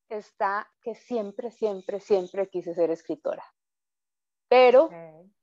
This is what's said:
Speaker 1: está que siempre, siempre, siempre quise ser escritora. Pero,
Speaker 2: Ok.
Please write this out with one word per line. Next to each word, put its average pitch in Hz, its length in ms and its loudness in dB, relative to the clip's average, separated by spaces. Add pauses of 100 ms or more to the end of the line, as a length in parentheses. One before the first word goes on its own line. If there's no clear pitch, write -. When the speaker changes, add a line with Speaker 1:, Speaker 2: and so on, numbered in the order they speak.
Speaker 1:
está 208 600 -8 (100)
que 226 140 -10
siempre, 220 560 -10
siempre, 202 480 -8
siempre 190 500 -2
quise 170 260 -8
ser 165 160 0
escritora. - 520 -8 (1080)
Pero, 254 320 8
Speaker 2:
Ok. 165 480 -4 (140)